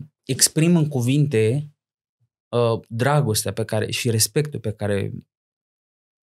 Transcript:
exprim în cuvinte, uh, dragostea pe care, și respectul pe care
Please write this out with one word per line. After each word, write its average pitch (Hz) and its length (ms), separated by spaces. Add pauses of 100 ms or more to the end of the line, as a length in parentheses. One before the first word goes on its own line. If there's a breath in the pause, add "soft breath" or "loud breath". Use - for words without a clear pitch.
(240)
exprim 156 520
în 156 120
cuvinte, 135 840 (800)
uh, 117 380
dragostea 117 640
pe 110 120
care, 110 260
și 117 180
respectul 143 500
pe 107 120
care 104 400 (1160)